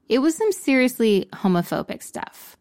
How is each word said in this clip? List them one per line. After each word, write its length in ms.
It 100
was 160
some 160
seriously 800
homophobic 720
stuff. 580